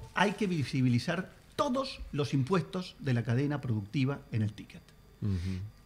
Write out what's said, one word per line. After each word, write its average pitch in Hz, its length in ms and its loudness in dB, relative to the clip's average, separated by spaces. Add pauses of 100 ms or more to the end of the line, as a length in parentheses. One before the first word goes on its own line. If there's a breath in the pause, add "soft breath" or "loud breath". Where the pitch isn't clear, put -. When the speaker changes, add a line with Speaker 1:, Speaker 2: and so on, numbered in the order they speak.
(140)
Speaker 1:
"Hay 202 200 4
que 214 120 -2
visibilizar 143 880 2 (220)
todos 269 440 -2 (120)
los 143 240 0
impuestos 180 640 0
de 131 160 0
la 117 80 2
cadena 143 360 0
productiva 127 640 0 (100)
en 107 120 2
el 104 100 0
ticket". - 300 -16 (400)
Speaker 2:
Ujú. 95 340 0 (280)